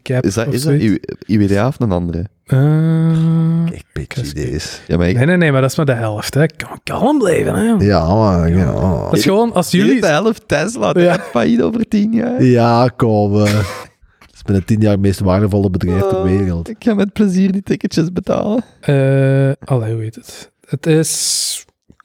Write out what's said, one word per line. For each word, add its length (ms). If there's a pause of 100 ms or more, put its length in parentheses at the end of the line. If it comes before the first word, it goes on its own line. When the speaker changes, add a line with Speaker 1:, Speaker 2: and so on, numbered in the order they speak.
Speaker 1:
Cap 220
Speaker 2:
Is 80
dat, 140
Speaker 1:
of 60
Speaker 2:
is 100
dat 160
Speaker 1:
zoiets. 280 (200)
Speaker 2:
I-, 60
I 60
W 120
D 60
A 100
of 120
een 120
andere? 340 (200)
Speaker 1:
Eh, 1200
Speaker 3:
Kijk, 140 (100)
bitch, 240
Speaker 1:
ik 80
Speaker 3:
idees. 600
Speaker 2:
Ja, 100
maar 120
ik 60
Speaker 1:
Nee, 100
nee, 120
nee, 140
maar 100
dat 80
is 80
maar 80
de 80
helft, 400
hè. 120
Kan 380
kalm 340
blijven, 380
hè. 300
Speaker 3:
Ja, 300
maar, 340
ja. 220 (320)
Speaker 1:
Dat 140
is 60
gewoon, 300
als 160
Speaker 2:
Dit 120
is 60
Speaker 1:
jullie 140
Speaker 2:
de 60
helft 400
Tesla, 460
dat 100
Speaker 1:
Ja. 100
Speaker 2:
gaat 120
failliet 360
over 260
tien 260
jaar. 300
Speaker 3:
Ja, 440
kom, 460 (120)
eh. 80 (680)
Dat 140
is 80
binnen 240
tien 160
jaar 100
het 100
meest 180
waardevolle 500
bedrijf 380
ter 100
Speaker 2:
Oh, 60
Speaker 3:
wereld. 460
Speaker 2:
ik 140
ga 100
met 200
plezier 380
die 120
ticketjes 500
betalen. 500 (160)
Speaker 1:
Eh, 720 (120)
allee, 300
hoe 80
heet 140
het? 360 (160)
Het 180
is 800 (400)